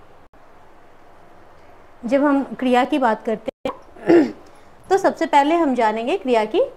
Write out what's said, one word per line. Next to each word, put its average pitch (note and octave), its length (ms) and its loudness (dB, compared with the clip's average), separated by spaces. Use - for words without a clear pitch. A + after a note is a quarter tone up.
जब C4+ 180 0
हम C#4 200 2
क्रिया B3 420 0
की C#4+ 140 -2
बात A3 260 -2
करते A3 260 -6
हैं, - 720 0
<clears throat> - 80 -20
तो F#4+ 80 2
सबसे E4 280 -2
पहले D4 300 2
हम D4+ 200 0
जानेंगे A3+ 420 -2
क्रिया A#3 280 0
की E4+ 160 -2